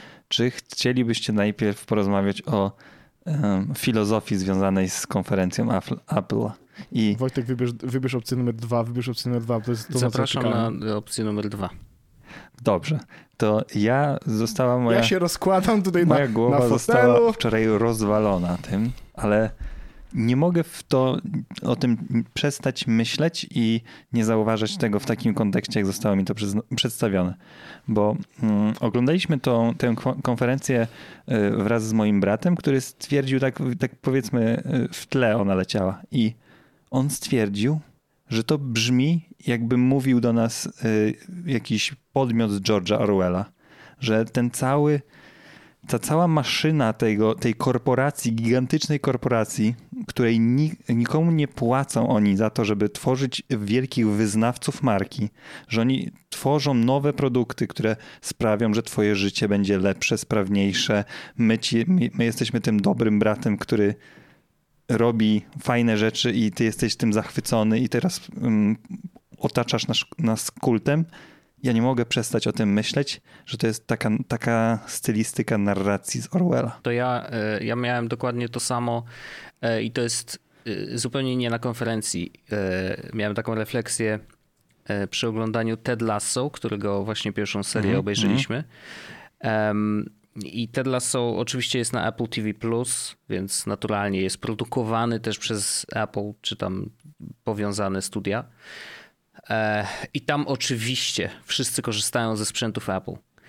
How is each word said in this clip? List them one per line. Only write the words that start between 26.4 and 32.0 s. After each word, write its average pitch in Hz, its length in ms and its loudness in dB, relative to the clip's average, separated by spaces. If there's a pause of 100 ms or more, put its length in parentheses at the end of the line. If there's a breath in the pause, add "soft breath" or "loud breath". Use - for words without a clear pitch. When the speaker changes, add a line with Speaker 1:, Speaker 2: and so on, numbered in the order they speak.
Speaker 1:
przedstawione. 98 580 0 (540 loud breath)
Bo, 107 280 2 (280)
mm, 107 360 2
oglądaliśmy 131 600 2
tą, 117 380 2
tę 120 180 0
ko-, 127 280 -2
konferencję, 123 640 0 (440 loud breath)
y, 107 200 2 (120)
wraz 110 240 0
z 110 60 -2
moim 104 280 4